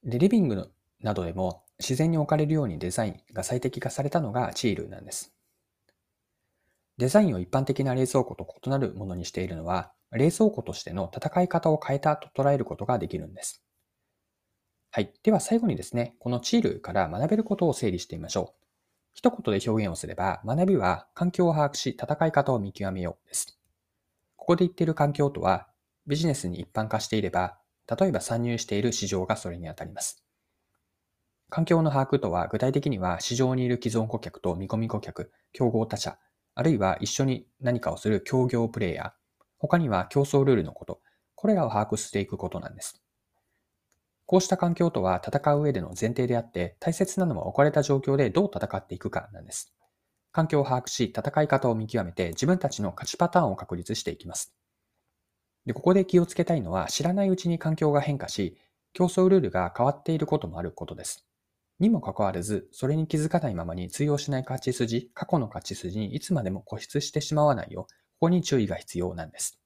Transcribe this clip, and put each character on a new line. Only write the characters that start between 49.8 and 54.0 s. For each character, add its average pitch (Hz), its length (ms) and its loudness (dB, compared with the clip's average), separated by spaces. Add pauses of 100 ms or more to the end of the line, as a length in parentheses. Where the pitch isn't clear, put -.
環 160 160 2
境 147 120 4
を 139 40 4
把 127 180 0
握 - 60 -12
し、 - 280 -2
戦 143 260 0
い 147 60 2
方 131 220 2
を 113 60 2
見 110 100 -4
極 110 180 -2
め 85 80 -8
て、 87 180 -2
自 85 140 -4
分 170 140 4
た 143 100 -2
ち - 140 -6
の 98 80 -2
勝 - 180 -10
ち - 80 -10
パ 175 120 2
タ 175 120 4
ー 156 60 4
ン 101 60 0
を 92 40 -4
確 - 200 -8
立 90 180 -4
し - 80 -8